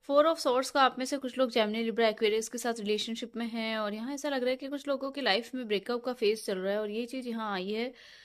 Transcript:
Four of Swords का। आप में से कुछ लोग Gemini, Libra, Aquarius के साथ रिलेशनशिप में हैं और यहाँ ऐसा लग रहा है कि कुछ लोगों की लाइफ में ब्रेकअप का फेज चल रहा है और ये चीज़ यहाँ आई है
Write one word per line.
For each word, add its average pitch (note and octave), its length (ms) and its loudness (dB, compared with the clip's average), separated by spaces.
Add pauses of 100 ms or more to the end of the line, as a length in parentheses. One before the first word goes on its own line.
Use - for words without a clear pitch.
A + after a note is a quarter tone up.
Four C#4+ 160 8
of D#4+ 140 2
Swords C4 300 2
का। C#4 120 4
आप B3+ 180 6
में C4 60 -4
से C#4+ 120 -2
कुछ B3+ 200 -6
लोग B3+ 140 2
Gemini, A3+ 380 2
Libra, A3 240 4
Aquarius A3 360 0
के B3 80 -8
साथ A#3 220 -2
रिलेशनशिप A3 580 -2
में A#3 80 -4
हैं A3+ 320 -4
और G#3 160 -2
यहाँ A3+ 200 -6
ऐसा C#4+ 160 -4
लग C4+ 120 0
रहा B3 80 2
है C4 60 2
कि C4+ 120 -6
कुछ C#4+ 200 -6
लोगों C4+ 240 -2
की C#4+ 100 -6
लाइफ A3+ 340 2
में B3+ 120 -6
ब्रेकअप G#3+ 360 0
का B3+ 100 -2
फेज A3 320 2
चल G3 120 -2
रहा F#3+ 160 0
है G#3 60 0
और G#3+ 100 -2
ये A3+ 160 -4
चीज़ B3+ 220 -8
यहाँ A3 260 -4
आई F#3+ 180 -4
है A#3+ 220 -4 (320)